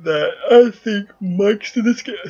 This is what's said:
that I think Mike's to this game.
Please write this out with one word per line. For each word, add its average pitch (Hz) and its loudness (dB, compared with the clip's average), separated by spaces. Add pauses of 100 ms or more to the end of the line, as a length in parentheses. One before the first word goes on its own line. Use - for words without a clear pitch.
that 156 -2 (200)
I 240 8
think 208 -8 (100)
Mike's 196 -2
to 240 -2
this 233 0
game. 220 -12 (120)